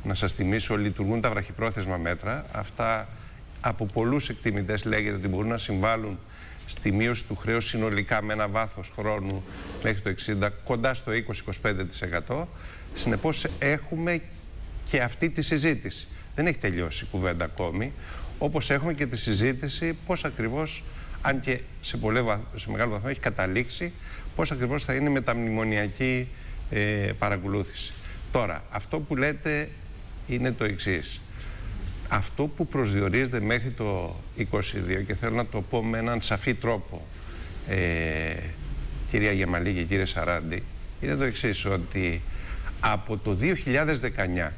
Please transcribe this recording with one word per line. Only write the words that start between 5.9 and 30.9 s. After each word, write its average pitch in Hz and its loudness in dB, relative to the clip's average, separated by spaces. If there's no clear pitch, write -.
στη - 0
μείωση 113 4
του 104 -4
χρέους 113 0
συνολικά 107 2
με 104 0
ένα 107 2
βάθος 104 -2
χρόνου 98 0
μέχρι 107 0
το - 0
εξήντα, 101 0
κοντά 123 0
στο 117 -2
είκοσι, 113 -2
είκοσι - -6
πέντε 95 2
τοις - -6
εκατό. 104 -2
Συνεπώς, - 0
έχουμε 160 2
και 135 4
αυτή 123 2
τη 160 0
συζήτηση. 143 2
Δεν 156 4
έχει 165 2
τελειώσει 87 0
η - -6
κουβέντα 87 2
ακόμη. 92 -2
Όπως 147 2
έχουμε 147 4
και 143 0
τη 120 -2
συζήτηση 131 2
πώς 180 0
ακριβώς, 143 -2
αν 135 2
και 127 0
σε - -4
πολύ 110 2
βα-, 107 2
σε 110 -6
μεγάλο 107 2
βαθμό 107 -2
έχει 139 -4
καταλήξει, 123 0
πώς 160 2
ακριβώς 135 0
θα 135 0
είναι 139 4
η - 4
μεταμνημονιακή, 117 2
ε, 104 2
παρακολούθηση. 98 0
Τώρα, 95 2
αυτό 104 -2
που 151 -2
λέτε 151 0
είναι 123 2
το 117 0
εξής. 92 0